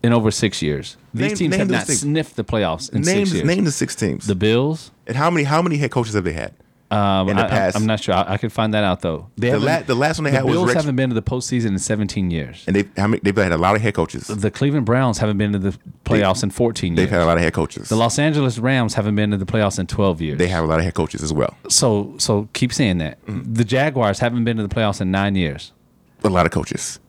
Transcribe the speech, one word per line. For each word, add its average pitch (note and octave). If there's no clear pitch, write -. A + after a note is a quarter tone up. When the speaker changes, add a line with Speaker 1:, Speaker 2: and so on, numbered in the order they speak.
Speaker 1:
In A#2
over A2
six -
years. D2
These C#3+
Speaker 2:
Name, G#3
Speaker 1:
teams F3
Speaker 2:
name F#3+
Speaker 1:
have G3
Speaker 2:
those D3
Speaker 1:
not G#2+
Speaker 2:
teams. C3
Speaker 1:
sniffed D3
the A2+
playoffs F2+
in B2+
Speaker 2:
Name F3+
Speaker 1:
six F#3+
Speaker 2:
the, -
Speaker 1:
years. C#3+
Speaker 2:
name F3+
the D3
six -
teams. F2+
Speaker 1:
The G#2
Bills. A#2+
Speaker 2:
And A#2
how D3+
many, E3
how D3+
many E3
head C#3
coaches A2+
have F#2+
they E2
had B1
Speaker 1:
Um, G2
Speaker 2:
in G2+
the A2
Speaker 1:
I, -
I'm, G2
Speaker 2:
past? G2
Speaker 1:
I'm G#2+
not A2
sure. F#2+
I, F2+
I G#2
can A2
find A2
that G#2
out, F#2
though. D#2+
They A#2
Speaker 2:
The G#2+
Speaker 1:
haven't, A2+
Speaker 2:
la-, D#3+
the C3
last D3+
one D#3+
they C#3
Speaker 1:
the C3+
Speaker 2:
had C3+
was C3
Speaker 1:
Bills F3
Speaker 2:
Rex B2
Speaker 1:
haven't C#3+
been C3
to -
the A2
postseason B2
in F#2+
seventeen G2+
years. D2
Speaker 2:
And F#2+
they've, G2+
how G2+
many, -
they've G2
had F#2
a E2
lot F#2+
of G#2+
head G#2
coaches. -
Speaker 1:
The G#2
Cleveland C#3
Browns B2
haven't G#2+
been G#2
to G2+
the F#2+
Speaker 2:
They, -
Speaker 1:
playoffs G2+
in G2+
fourteen G#2
Speaker 2:
they've F#2
Speaker 1:
years. C#2
Speaker 2:
had F2+
a E2
lot E2+
of E2+
head D#2+
coaches. -
Speaker 1:
The A2
Los A#2
Angeles C#3+
Rams B2
haven't G#2
been G#2
to G#2
the F#2+
playoffs G#2
in F#2
twelve F#2+
years. D2+
Speaker 2:
They F2
have F2
a D#2
lot D#2+
of F2
head F2
coaches -
as D#2
well. C#2+
Speaker 1:
So, G2+
so G#2+
keep B2
saying G2
that. D2+
Speaker 2:
Mm-hmm. G2+
Speaker 1:
The A2+
Jaguars B2+
haven't A#2+
been A#2
to G#2+
the F#2+
playoffs G#2
in F#2
nine G2
years. D#2+
Speaker 2:
A G#2+
lot F2
of -
coaches. -